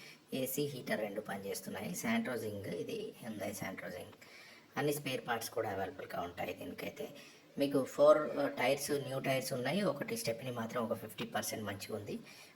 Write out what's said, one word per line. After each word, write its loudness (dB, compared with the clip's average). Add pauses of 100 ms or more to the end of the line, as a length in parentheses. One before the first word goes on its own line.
(340)
ఏసీ, 2
హీటర్ -2
రెండు -2
పనిచేస్తున్నాయి. -4
శాంట్రోజింగ్, 0
ఇది -4 (180)
Hyundai -6
శాంట్రోజింగ్. -8 (640)
అన్ని 4
స్పేర్ -2
పార్ట్స్ -2
కూడా 0
అవైలబుల్‌గా -4
ఉంటాయి -4
దీనికైతే. -6 (500)
మీకు 4
ఫోర్, 10 (180)
ఆ, 4
టైర్స్, 2 (100)
న్యూ -2
టైర్స్ 2
ఉన్నాయి. 2
ఒకటి 0
స్టెప్నీ -2
మాత్రం -2
ఒక 0
ఫిఫ్టీ -6
పర్సెంట్ -2
మంచిగా -4
ఉంది. -6 (400)